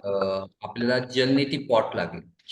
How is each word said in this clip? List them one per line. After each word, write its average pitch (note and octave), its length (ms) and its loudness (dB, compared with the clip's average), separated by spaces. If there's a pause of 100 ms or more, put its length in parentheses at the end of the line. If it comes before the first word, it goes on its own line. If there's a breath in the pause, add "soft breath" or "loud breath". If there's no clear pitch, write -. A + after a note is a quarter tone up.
अ, G2+ 40 -4 (540)
आपल्याला A#2+ 360 0
जलनेती C3+ 720 2
पॉट A2+ 160 6 (100)
लागेल, F2 260 -4 (320)